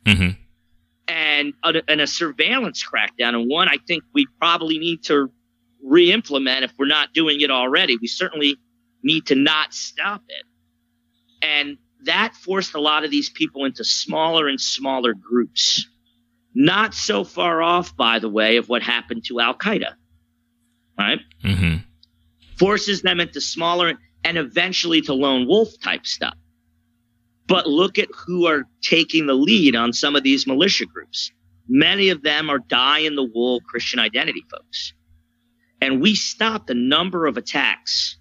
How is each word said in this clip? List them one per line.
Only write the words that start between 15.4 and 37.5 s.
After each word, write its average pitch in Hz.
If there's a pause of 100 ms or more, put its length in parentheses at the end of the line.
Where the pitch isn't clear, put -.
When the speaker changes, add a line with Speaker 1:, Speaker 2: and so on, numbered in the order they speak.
Speaker 2:
Not 185
so 202
far 175
off, 175
by 117
the 110
way, 110
of 113
what 117
happened 117
to 120
Al 120
Qaeda, 196 (1040)
right? 107 (240)
Speaker 1:
Mm-hmm. 90 (800)
Speaker 2:
Forces 202
them 180
into 165
smaller 170 (300)
and 170
eventually 170
to 147
lone 131
wolf 214 (120)
type -
stuff. - (1120)
But 180
look 180
at 208 (160)
who 175
are 147 (160)
taking 160
the 135
lead 151
on 117
some 147
of 139
these 135
militia 156
groups. - (380)
Many 175
of 160
them 151
are 143
die-in-the-wool 127
Christian -
Identity 117
folks. - (840)
And 135
we 208
stopped -
a -
number 156
of 120
attacks -